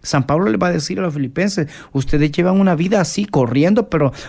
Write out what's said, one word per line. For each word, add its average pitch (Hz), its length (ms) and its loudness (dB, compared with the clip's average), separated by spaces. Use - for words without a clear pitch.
San 135 280 -2
Pablo 170 200 0
le 214 100 0
va 180 100 0
a 175 40 0
decir 170 280 -4
a - 20 -2
los 170 100 -2
filipenses: 151 540 -4
"Ustedes 147 380 0
llevan 185 300 2
una 185 160 4
vida 190 240 2
así, 202 240 -2
corriendo, 156 680 2
pero, 151 220 2